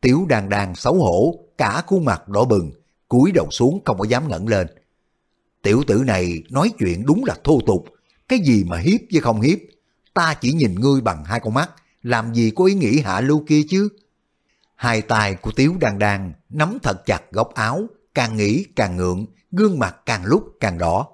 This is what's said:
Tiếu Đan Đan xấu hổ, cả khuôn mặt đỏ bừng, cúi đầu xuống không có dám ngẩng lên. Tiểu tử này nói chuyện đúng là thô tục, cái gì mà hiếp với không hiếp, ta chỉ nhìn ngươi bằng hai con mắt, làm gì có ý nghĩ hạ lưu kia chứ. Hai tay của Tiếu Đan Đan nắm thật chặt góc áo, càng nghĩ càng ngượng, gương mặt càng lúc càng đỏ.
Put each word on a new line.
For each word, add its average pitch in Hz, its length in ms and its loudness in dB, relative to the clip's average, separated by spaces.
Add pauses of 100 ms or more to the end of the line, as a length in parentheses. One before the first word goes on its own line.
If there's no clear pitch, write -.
Tiếu 143 280 2
Đan 107 200 -2
Đan 98 260 -2
xấu 131 200 -2
hổ, 131 400 2 (240)
cả 123 280 -2
khuôn 185 180 0
mặt 101 240 -2
đỏ 101 160 2
bừng, 95 280 0 (360)
cúi 139 240 4
đầu 82 180 0
xuống - 340 0
không 101 140 -2
có 98 60 -2
dám 123 240 -2
ngẩng 92 200 -6
lên. 98 180 0 (960)
Tiểu 110 240 2
tử 107 200 2
này 90 440 -2
nói 147 280 0
chuyện 92 280 -2
đúng 185 180 2
là 233 100 -4 (100)
thô 143 220 2
tục, 92 180 0 (440)
cái 254 100 2
gì 120 260 4
mà 87 140 -6
hiếp 170 220 2 (120)
với 160 80 2
không 110 200 0
hiếp, 147 180 2 (560)
ta 165 260 0
chỉ 123 120 0
nhìn 135 220 0
ngươi 135 260 2
bằng 90 240 -4
hai 107 160 -4
con 110 140 -6
mắt, 127 160 -2 (320)
làm 117 320 -4
gì 113 220 2
có 185 80 2
ý 196 100 4
nghĩ 147 260 2
hạ 98 200 -2
lưu 147 280 0
kia 151 200 4
chứ. 196 200 0 (880)
Hai 113 280 -2
tay 107 320 0
của 110 220 -8
Tiếu 147 240 2
Đan 104 180 0
Đan 98 340 -2 (180)
nắm 165 320 -4
thật 95 240 -4
chặt - 260 -4
góc 110 220 -2
áo, 135 320 -4 (280)
càng 113 220 -2
nghĩ 107 280 0 (120)
càng 95 200 -2
ngượng, 90 300 -2 (260)
gương 190 260 2
mặt 98 180 -2 (100)
càng 101 180 -4
lúc 160 200 0 (160)
càng 90 180 -2
đỏ. 87 360 0